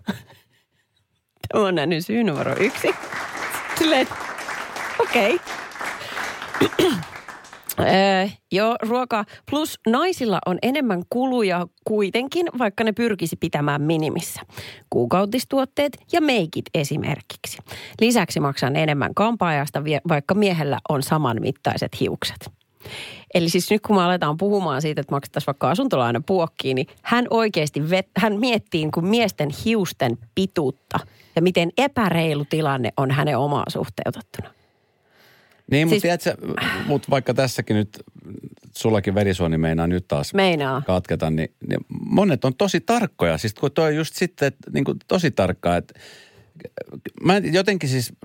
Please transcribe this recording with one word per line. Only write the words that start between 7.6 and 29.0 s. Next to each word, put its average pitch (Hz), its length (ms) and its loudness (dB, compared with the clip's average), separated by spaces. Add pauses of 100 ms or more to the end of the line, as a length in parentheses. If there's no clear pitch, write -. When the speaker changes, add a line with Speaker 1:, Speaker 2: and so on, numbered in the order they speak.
Speaker 1:
Öö, 190 480 4 (240)
joo, 220 300 2
ruoka. 233 440 -2 (240)
Plus 302 380 -2
naisilla 254 580 2
on 180 160 0
enemmän 247 480 0
kuluja 226 580 0 (180)
kuitenkin, 233 600 0 (120)
vaikka 226 260 0
ne 220 80 4
pyrkisi 202 440 -2
pitämään 147 460 0
minimissä. 156 600 0 (480)
Kuukautistuotteet 240 1080 0 (140)
ja 339 100 4
meikit 233 520 0
esimerkiksi. - 840 -4 (440)
Lisäksi 220 380 4
maksan 139 360 0
enemmän 147 380 2
kampaajasta, 165 720 0
vie-, 147 260 0
vaikka 156 260 0
miehellä 160 440 2 (100)
on 139 140 0
samanmittaiset 117 960 -2
hiukset. - 520 -6 (840)
Eli 170 160 2
siis 175 220 0
nyt 208 100 4
kun 214 140 2
me 185 80 4
aletaan 170 340 2
puhumaan 180 440 0
siitä, 151 200 -2
että 143 140 -4
maksettaisiin - 320 -4
vaikka 135 220 0
asuntolaina 139 560 2
puokkiin, 165 500 0
niin 127 120 0 (140)
hän 240 280 0
oikeasti 165 600 0
vet-, 190 280 0
hän 208 220 2
miettii 220 420 0
niin 151 100 -2
kuin 170 160 -2